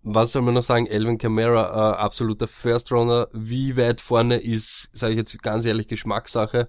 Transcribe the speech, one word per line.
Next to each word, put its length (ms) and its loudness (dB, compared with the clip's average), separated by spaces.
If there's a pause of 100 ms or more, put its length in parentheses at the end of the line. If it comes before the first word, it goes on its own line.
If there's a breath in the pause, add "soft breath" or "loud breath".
was 280 2
soll 80 0
man 140 4
noch 80 2
sagen? 280 2
Alvin 260 0
Kamara, 760 2
äh, 40 -2
absoluter 500 -2
First 440 -2
Runner. 400 2
Wie 460 -4
weit 240 2
vorne 360 4
ist, 540 -4
sag 200 -2
ich 60 0
jetzt 240 -4
ganz 240 -2
ehrlich, 220 0
Geschmackssache. 800 -2